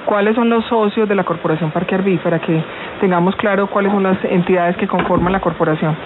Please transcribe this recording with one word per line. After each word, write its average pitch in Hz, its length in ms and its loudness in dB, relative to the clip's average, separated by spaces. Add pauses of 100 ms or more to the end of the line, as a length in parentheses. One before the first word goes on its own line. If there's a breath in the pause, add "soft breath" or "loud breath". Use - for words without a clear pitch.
cuáles 208 300 2
son 233 140 2
los 226 140 2
socios 214 460 0
de 202 60 2
la 185 100 0
Corporación 165 460 -2
Parque 180 240 -2
Arví, 190 200 2
para 165 240 0
que 160 240 0 (380 loud breath)
tengamos 180 340 2
claro 202 320 0
cuáles 196 240 0
son 202 120 2
las 185 200 0
entidades 180 540 2
que 196 100 -2
conforman 180 460 0
la 190 80 0
corporación. 156 640 0